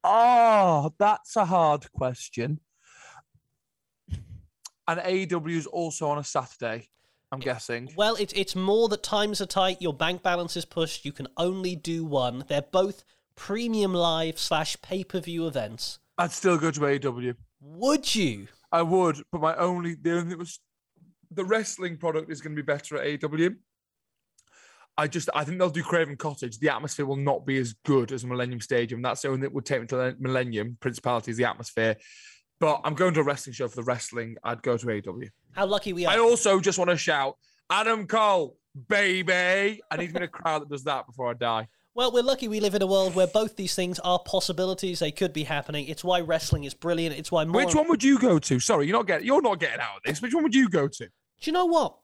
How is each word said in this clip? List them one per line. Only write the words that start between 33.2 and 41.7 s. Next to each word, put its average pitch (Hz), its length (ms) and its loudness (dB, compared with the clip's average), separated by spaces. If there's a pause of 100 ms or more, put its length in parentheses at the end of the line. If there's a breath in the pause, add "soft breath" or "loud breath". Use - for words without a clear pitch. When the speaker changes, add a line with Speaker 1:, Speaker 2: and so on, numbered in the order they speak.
Speaker 1:
a - 20 2
wrestling 139 300 -4
show 123 160 -6
for 127 80 -12
the 123 60 -8
wrestling. 117 600 -4
I'd 117 180 -6
go 120 160 0
to 120 120 -4
A 110 60 -2
E 101 60 -4
W. 95 280 -12 (240)
Speaker 2:
How 202 120 0
lucky 196 280 -2
we 175 120 -2
are. 175 80 4
Speaker 1:
I 220 60 4
also 226 400 6
just 185 180 2
wanna 175 200 2
shout, 143 400 -2 (320)
"Adam 214 360 2
Cole, 196 520 2 (300)
baby." 190 1000 2
I 156 80 -4
need 175 100 -4
to 160 60 -12
be 180 40 -4
in 180 60 -2
a 170 40 -6
crowd 156 340 -2
that 147 80 -14
does 139 140 -8
that 135 240 -4
before 123 240 -6
I - 20 -4
die. 117 340 -2 (260)